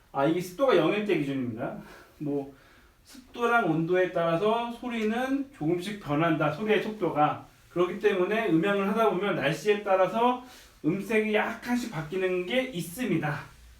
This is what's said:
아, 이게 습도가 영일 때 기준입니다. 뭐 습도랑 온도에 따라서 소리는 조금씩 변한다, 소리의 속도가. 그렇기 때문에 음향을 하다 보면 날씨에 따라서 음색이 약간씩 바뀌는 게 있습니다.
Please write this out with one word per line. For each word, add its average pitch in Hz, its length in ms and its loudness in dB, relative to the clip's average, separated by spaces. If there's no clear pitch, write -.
아, 143 140 0
이게 175 140 2
습도가 240 380 2
영일 190 280 2
때 190 120 2
기준입니다. 131 640 -4
뭐 143 340 -6
습도랑 233 680 0
온도에 175 420 2
따라서 208 600 0
소리는 247 800 -2
조금씩 175 480 -2
변한다, 151 520 0
소리의 208 320 0
속도가. 151 640 0
그렇기 180 300 0
때문에 202 500 2
음향을 196 400 2
하다 220 220 2
보면 185 240 0
날씨에 160 480 0
따라서 214 640 2
음색이 208 480 0
약간씩 240 580 -2
바뀌는 180 540 -2
게 247 180 0
있습니다. 170 760 -4